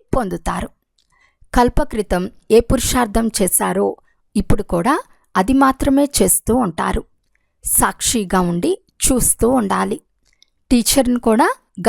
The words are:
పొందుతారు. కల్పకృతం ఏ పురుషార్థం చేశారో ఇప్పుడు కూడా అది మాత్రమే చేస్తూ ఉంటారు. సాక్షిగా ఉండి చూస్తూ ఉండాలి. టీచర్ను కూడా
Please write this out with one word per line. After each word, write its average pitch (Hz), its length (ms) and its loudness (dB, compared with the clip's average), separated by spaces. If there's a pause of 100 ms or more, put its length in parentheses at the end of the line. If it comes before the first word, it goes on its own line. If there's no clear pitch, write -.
(160)
పొందుతారు. 175 540 -6 (840)
కల్పకృతం 233 800 0 (200)
ఏ 220 80 6
పురుషార్థం 233 720 0 (100)
చేశారో 190 560 -2 (380)
ఇప్పుడు 196 280 2
కూడా 220 400 -2 (320)
అది 196 180 0
మాత్రమే 269 560 2 (120)
చేస్తూ 254 340 0
ఉంటారు. 190 480 -4 (640)
సాక్షిగా 196 760 -2
ఉండి 180 420 -2 (300)
చూస్తూ 226 380 0
ఉండాలి. 196 520 -2 (680)
టీచర్ను 247 480 2
కూడా 254 360 2 (340)